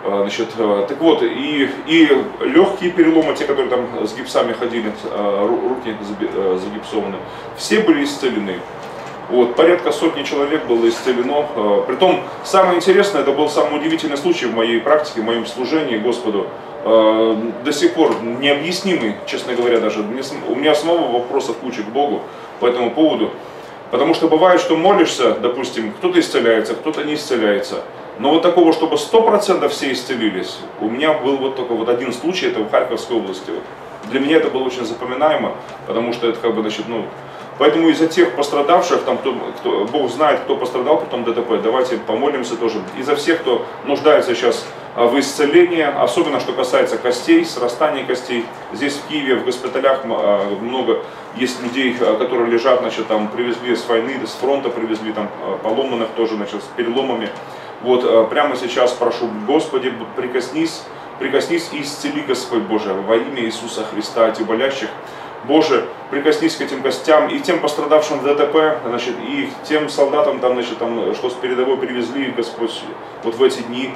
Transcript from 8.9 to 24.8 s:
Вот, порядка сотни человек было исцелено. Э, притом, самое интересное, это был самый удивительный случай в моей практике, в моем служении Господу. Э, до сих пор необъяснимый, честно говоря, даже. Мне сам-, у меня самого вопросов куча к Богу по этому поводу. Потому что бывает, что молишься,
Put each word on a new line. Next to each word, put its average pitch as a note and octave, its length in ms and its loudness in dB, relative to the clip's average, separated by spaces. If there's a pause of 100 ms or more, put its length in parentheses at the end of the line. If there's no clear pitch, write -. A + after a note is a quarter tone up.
Вот, A#2+ 260 4
порядка E3 380 4
сотни D3+ 300 0
человек C#3+ 420 0
было A#2 240 4
исцелено. C3 560 0 (100)
Э, G#2 320 2
притом, F#3 320 2 (240)
самое F#3 320 4
интересное, F#3+ 460 4
это C#3 100 2
был D3 160 2
самый D3 320 0
удивительный D3+ 380 -2
случай E3 280 0
в A2 80 0
моей A2+ 280 2
практике, D3 400 2
в - 20 0
моем A2+ 220 0
служении B2+ 520 -2
Господу. G#2 500 0 (360)
Э, A2 540 4 (260)
до D3 80 -2
сих E3+ 220 2
пор C#3+ 280 4
необъяснимый, C#3+ 960 0 (120)
честно B2+ 260 -6
говоря, A#2+ 260 2
даже. G#2+ 240 -2
Мне A#2 180 -4
сам-, - 280 -8
у B2 60 0
меня D3+ 200 4
самого E3 380 2
вопросов B2 480 -2
куча A#2+ 220 -6
к - 20 -6
Богу A2+ 380 -2 (360)
по A#2+ 60 0
этому A#2+ 260 2
поводу. D3+ 400 2 (580)
Потому D3+ 260 2
что E3 120 0
бывает, E3 320 6
что - 160 2
молишься, D#3+ 600 4